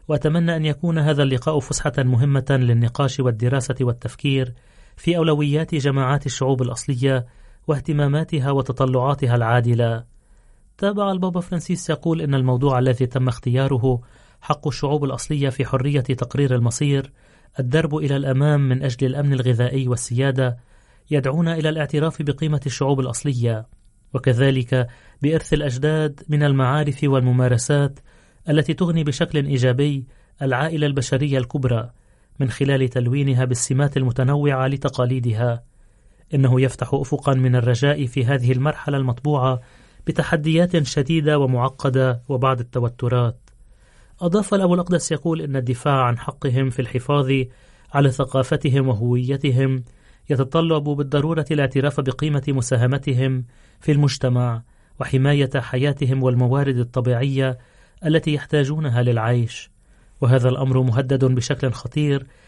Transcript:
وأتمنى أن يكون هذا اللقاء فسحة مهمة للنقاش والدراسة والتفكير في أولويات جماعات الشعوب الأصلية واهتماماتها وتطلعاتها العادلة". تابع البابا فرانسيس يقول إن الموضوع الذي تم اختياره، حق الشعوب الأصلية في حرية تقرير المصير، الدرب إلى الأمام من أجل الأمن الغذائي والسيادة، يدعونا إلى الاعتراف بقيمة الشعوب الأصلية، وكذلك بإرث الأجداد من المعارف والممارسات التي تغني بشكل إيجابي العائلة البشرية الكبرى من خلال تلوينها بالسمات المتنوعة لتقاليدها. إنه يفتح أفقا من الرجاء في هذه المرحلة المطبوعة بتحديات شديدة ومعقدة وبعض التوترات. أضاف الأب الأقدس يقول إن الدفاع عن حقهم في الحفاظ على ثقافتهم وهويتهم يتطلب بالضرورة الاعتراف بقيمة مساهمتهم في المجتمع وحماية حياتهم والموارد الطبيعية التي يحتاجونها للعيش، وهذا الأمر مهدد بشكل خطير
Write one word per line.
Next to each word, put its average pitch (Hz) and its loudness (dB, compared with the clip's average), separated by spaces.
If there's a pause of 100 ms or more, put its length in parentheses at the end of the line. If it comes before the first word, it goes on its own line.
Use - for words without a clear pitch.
وأتمنى 165 0
أن 156 -2
يكون 160 -2
هذا 147 2
اللقاء 139 0
فسحة - -4
مهمة 131 2
للنقاش 127 2
والدراسة 123 0
والتفكير 123 -2 (420)
في 170 0
أولويات 156 0
جماعات 139 0
الشعوب 131 0
الأصلية 123 -2 (400)
واهتماماتها 147 0
وتطلعاتها 131 0
العادلة". 117 2 (760)
تابع 202 0
البابا 180 -2
فرانسيس 175 -4
يقول 160 0
إن 143 0
الموضوع 131 2
الذي 127 2
تم 127 0
اختياره، 127 0 (400)
حق - -4
الشعوب 143 -2
الأصلية 139 -2
في 131 -2
حرية 135 0
تقرير 127 0
المصير، 135 0 (480)
الدرب 147 0
إلى 143 -2
الأمام 139 2
من 127 0
أجل 135 -2
الأمن 143 0
الغذائي 123 0
والسيادة، 123 0 (540)
يدعونا 151 0
إلى 156 0
الاعتراف 156 -2
بقيمة 147 -2
الشعوب 135 0
الأصلية، 120 -2 (480)
وكذلك 127 2 (340)
بإرث 156 0
الأجداد 147 -2
من 147 2
المعارف 139 2
والممارسات 127 2 (500)
التي 151 2
تغني 170 0
بشكل 147 -2
إيجابي 135 0 (360)
العائلة 147 -2
البشرية 135 0
الكبرى 120 -2 (500)
من 131 0
خلال 135 2
تلوينها 127 0
بالسمات 131 0
المتنوعة 131 0
لتقاليدها. 123 -2 (720)
إنه 127 4
يفتح 131 -2
أفقا 135 0
من 127 2
الرجاء 127 2
في 123 -2
هذه 127 2
المرحلة 143 -2
المطبوعة 131 0 (460)
بتحديات 160 0
شديدة 151 2
ومعقدة 127 0
وبعض 131 0
التوترات. 120 -2 (680)
أضاف 190 0
الأب 190 2
الأقدس 175 0
يقول 160 -2
إن 143 -4
الدفاع 127 0
عن 123 2
حقهم 135 -2
في 123 -4
الحفاظ 135 0 (600)
على 139 4
ثقافتهم 131 0
وهويتهم 127 0 (460)
يتطلب 151 2
بالضرورة 147 -2
الاعتراف 143 0
بقيمة 139 -2
مساهمتهم 131 0 (360)
في 156 0
المجتمع 123 0 (380)
وحماية 135 2
حياتهم 135 -2
والموارد 127 2
الطبيعية 127 -2 (480)
التي 156 2
يحتاجونها 143 0
للعيش، 120 0 (500)
وهذا 127 4
الأمر 131 0
مهدد 131 0
بشكل 127 0
خطير 143 -4 (220)